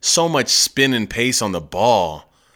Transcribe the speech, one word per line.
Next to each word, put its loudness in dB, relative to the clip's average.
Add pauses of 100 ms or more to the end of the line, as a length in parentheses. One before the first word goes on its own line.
So 0
much 0
spin 0
and -2
pace -2
on -2
the -4
ball. 0 (240)